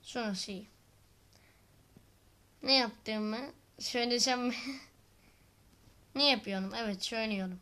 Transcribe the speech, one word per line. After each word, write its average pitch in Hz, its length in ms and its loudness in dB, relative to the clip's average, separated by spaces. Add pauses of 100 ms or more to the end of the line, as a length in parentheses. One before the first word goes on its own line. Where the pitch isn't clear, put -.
Şurası 208 480 -2
iyi. 196 160 -8 (2000)
Ne 269 100 4
yaptığımı 220 760 0 (280)
söylesem 247 680 2
mi? 247 120 0
<laughs> 269 300 -10 (1300)
Ne 285 140 6
yapıyorum? 196 460 0
Evet, 208 280 -2
söylüyorum. 202 580 -2